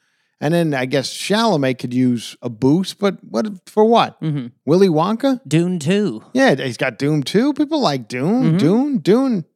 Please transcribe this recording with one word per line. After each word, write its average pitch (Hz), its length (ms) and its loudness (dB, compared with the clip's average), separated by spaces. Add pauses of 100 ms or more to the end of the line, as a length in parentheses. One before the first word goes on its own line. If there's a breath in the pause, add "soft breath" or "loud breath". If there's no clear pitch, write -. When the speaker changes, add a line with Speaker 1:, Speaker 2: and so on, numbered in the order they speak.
(420)
Speaker 1:
And 147 120 0
then 165 200 0
I 127 120 -2
guess 131 280 -2
Chalamet 180 680 0
could 127 140 -8
use 123 480 0
a 123 80 -8
boost, 135 500 0
but 196 240 -2
what, 220 240 -4 (220)
for 214 160 2
what? 226 360 2
Speaker 2:
Mm-hmm. 147 260 -4 (180)
Speaker 1:
Willy 185 240 4
Wonka? 220 580 0
Speaker 2:
Dune 170 320 0
two. 160 440 -2 (100)
Speaker 1:
Yeah, 247 220 4
he's 131 220 -4
got 131 220 -4
Dune 147 240 0
two. 262 300 0
People 302 260 -2
like 143 300 0
Dune, 170 340 0
Speaker 2:
Mm-hmm. 160 140 2
Speaker 1:
Dune, 233 400 2
Dune, 214 480 2 (100)